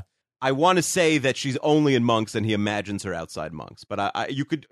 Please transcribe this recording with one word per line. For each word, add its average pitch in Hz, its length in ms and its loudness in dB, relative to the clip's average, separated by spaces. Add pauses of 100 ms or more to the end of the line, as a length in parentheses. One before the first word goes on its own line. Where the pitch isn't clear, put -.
(420)
I 135 100 2
wanna 170 300 4
say 160 380 2
that 127 180 0
she's 131 200 -4
only 151 380 4
in 120 80 4
Monks 113 320 2
and 107 100 -2
he 110 80 0
imagines 104 500 -2
her 95 100 -6
outside 82 400 -10
Monks, 64 300 -16
but 101 160 -8
I, 98 140 -2
I, 113 140 -4
you 135 180 -4
could, 143 260 -6